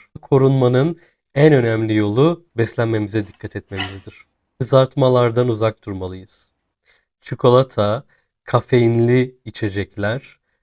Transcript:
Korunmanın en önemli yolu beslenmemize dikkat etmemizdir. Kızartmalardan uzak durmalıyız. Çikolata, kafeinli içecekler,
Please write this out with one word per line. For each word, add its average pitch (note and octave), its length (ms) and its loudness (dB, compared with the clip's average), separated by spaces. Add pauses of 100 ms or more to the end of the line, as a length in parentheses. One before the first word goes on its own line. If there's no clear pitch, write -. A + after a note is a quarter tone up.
(220)
Korunmanın C3+ 800 2 (360)
en D3+ 180 6
önemli A2+ 420 0
yolu A#2 500 0 (120)
beslenmemize A2 720 -4
dikkat - 280 -18
etmemizdir. G2 680 -14 (340)
Kızartmalardan B2+ 880 0
uzak A2 360 -4
durmalıyız. F#2 680 -14 (680)
Çikolata, B2 840 0 (400)
kafeinli B2 1000 0
içecekler, G#2 920 -8 (240)